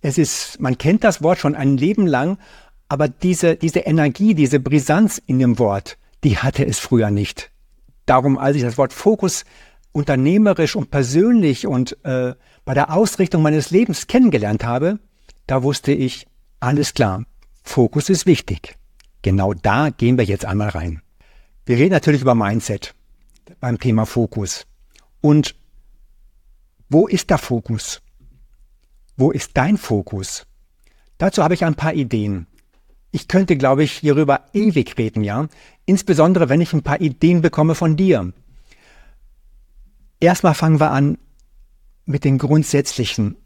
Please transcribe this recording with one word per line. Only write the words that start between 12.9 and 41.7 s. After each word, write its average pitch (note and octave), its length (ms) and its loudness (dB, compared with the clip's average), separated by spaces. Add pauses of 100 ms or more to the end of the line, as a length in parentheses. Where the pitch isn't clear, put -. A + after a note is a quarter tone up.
Ausrichtung F#3 480 0
meines D3+ 300 0
Lebens G3+ 360 0
kennengelernt B2+ 560 2
habe, C#3+ 360 -2 (480)
da C3 160 -2
wusste C#3 280 -2
ich, C3 360 -4 (340)
alles C#3 320 -2
klar, G#2+ 320 -2 (360)
Fokus - 460 0
ist F#3 180 0
wichtig. - 520 -2 (440)
Genau G2 320 0
da A#2 360 0
gehen A#2+ 280 0
wir B2 60 2
jetzt G2 220 -4
einmal G#2 240 -4
rein. E2 320 -8 (640)
Wir B2 100 0
reden D3+ 160 4
natürlich D3 300 2
über B2 140 2
Mindset G#2+ 600 -4 (640)
beim B2 220 -4
Thema A2 240 0
Fokus. A2 600 -6 (540)
Und D3 360 2 (1300)
wo E3 180 4
ist - 240 -4
der - 80 2
Fokus? - 640 -6 (1160)
Wo C3+ 140 2
ist - 240 -6
dein E3+ 220 2
Fokus? - 680 -6 (680)
Dazu F#3+ 260 0
habe E3 100 2
ich - 120 -2
ein D3+ 100 0
paar D#3 180 -4
Ideen. G#2 540 -4 (640)
Ich - 160 -8
könnte, F3+ 300 2
glaube C3+ 260 2
ich, C#3+ 80 -2
hierüber C#3+ 600 0
ewig G3+ 440 0
reden, A2 280 -2
ja? A#2 240 -4 (360)
Insbesondere, F3 600 2
wenn C#3+ 140 2
ich E3 100 -2
ein D#3 120 0
paar C#3+ 180 -2
Ideen D#3+ 400 2
bekomme D#3+ 340 2
von D#3+ 220 0
dir. C#3 340 0 (1900)
Erstmal F3 320 2
fangen D#3+ 260 2
wir D#3 120 2
an C#3 260 0 (880)